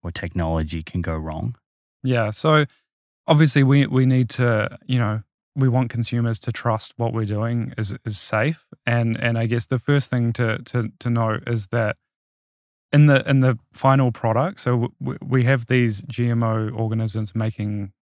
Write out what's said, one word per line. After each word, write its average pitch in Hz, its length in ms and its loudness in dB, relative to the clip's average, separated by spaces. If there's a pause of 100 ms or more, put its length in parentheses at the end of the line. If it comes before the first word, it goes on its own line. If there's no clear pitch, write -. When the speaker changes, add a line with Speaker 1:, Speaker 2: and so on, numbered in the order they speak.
Speaker 1:
or 87 80 -8
technology 80 720 -4
can 90 180 -6
go 82 160 -4
wrong? 80 380 -8 (480)
Speaker 2:
Yeah. 120 260 0
So 151 360 2 (600)
obviously 151 380 6
we, 139 240 4
we 131 180 2
need 127 260 2
to, 117 540 0
you 127 140 0
know, 107 240 -2 (320)
we 135 120 2
want 123 220 2
consumers 117 520 -2
to 117 100 -6
trust - 460 -4
what 117 160 -2
we're 110 120 -2
doing 117 540 -2
is, 107 160 -4 (100)
is 107 140 -4
safe. 123 480 -2 (180)
And, 117 340 0
and 117 200 -2
I 113 80 0
guess 117 180 -2
the 127 140 -2
first 143 320 0
thing 117 220 0
to, 113 260 -2
to, 117 400 -4
to 123 100 -4
note 113 380 0
is 113 200 -4
that 113 300 -2 (920)
in 147 160 8
the, 139 200 4
in 135 120 4
the 127 180 2 (160)
final 135 380 2
product, 120 480 -2
so 123 120 -2
w-, 120 200 0 (100)
w-, 127 220 -6
we 127 220 2
have 123 200 2
these 120 380 0
G 120 260 -4
M 117 140 0
O 110 260 -2
organisms 110 640 -4
making 104 580 -4 (120)